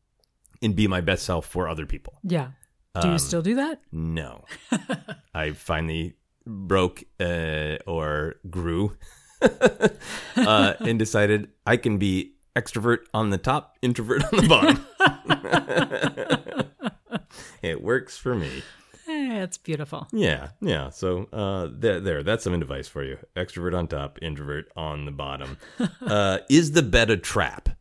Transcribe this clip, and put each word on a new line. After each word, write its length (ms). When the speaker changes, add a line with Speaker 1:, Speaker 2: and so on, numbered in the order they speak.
Speaker 1:
and 140
be 120
my 140
best 220
self 220
for 240
other 160
people. 380
Speaker 2:
Yeah. 260
Do 80
you 60
Speaker 1:
Um, 60
Speaker 2:
still 220
do 140
that? 260
Speaker 1:
No. 500
Speaker 2:
<laughs> 440
Speaker 1:
I 180
finally 640
broke, 580
uh, 680
or 500
grew, 480
<laughs> 220
uh, 440
and 200
decided 500
I 100
can 220
be 340
extrovert 440
on 160
the 80
top, 460
introvert 400
on 80
the 60
bottom. 420
<laughs> 1800
It 220
works 340
for 180
me. 280
Speaker 2:
Eh, 360
it's 140
beautiful. 560
Speaker 1:
Yeah, 360
yeah. 300
So, 320
uh, 380
there, 280
there. 240
That's 200
some 100
advice 340
for 160
you. 140
Extrovert 420
on 100
top, 340
introvert 540
on 300
the 60
bottom. 460
Speaker 2:
<laughs> 120
Speaker 1:
Uh, 340
is 220
the 100
bed 300
a 60
trap? 520